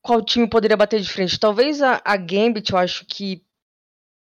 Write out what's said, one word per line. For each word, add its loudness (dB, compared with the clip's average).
qual 0
time 0
poderia 2
bater 2
de -8
frente. -4
Talvez 2
a, 2
a 0
Gambit, -2
eu 0
acho -2
que -10